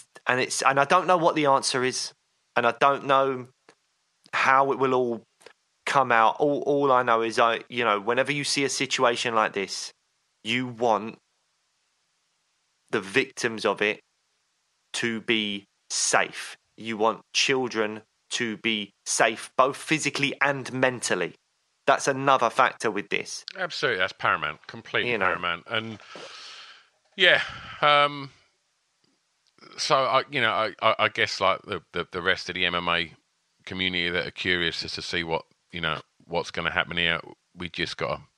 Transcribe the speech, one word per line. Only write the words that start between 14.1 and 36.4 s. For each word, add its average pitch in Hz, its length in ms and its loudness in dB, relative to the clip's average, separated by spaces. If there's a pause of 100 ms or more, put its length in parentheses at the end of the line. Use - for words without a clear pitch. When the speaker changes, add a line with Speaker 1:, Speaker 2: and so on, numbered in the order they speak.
Speaker 1:
to 117 260 -4
be 104 460 -4 (240)
safe. - 640 -2 (220)
You 110 180 -8
want 104 260 0 (120)
children 110 720 0 (280)
to 113 260 -4
be 107 360 -4 (120)
safe, - 520 0
both 131 180 4
physically 139 640 -2
and 135 320 -2
mentally. 120 640 -2 (500)
That's - 220 2
another 135 420 2
factor 120 400 2
with 101 200 -6
this. - 340 -6 (160)
Speaker 2:
Absolutely, 143 400 -2
that's 95 140 0
paramount, 78 540 -2
completely 117 440 -4
Speaker 1:
You 113 60 0
know. 95 80 0
Speaker 2:
paramount. 87 420 -2
And 113 320 -6 (1160)
yeah, 175 240 6 (400)
um, 147 500 4 (1500)
so 151 200 2
I, 127 340 2
you 143 80 -4
know, 113 120 4
I, 101 300 0
I, 110 160 4
I 107 120 4
guess, - 320 -2
like, 95 220 2
the, 95 180 -8 (100)
the, 85 180 -4
the 90 120 -8
rest 90 260 -2
of 87 80 -8
the 90 100 0
M 87 80 0
M 87 140 -2
A 85 240 -2 (540)
community 90 440 -4
that 87 160 -2
are - 60 -10
curious 87 540 -2
as 80 80 -10
to 82 80 -10
see 87 240 -4
what 82 180 -4 (300)
you 85 80 -8
know, 78 180 -2 (260)
what's 85 260 -6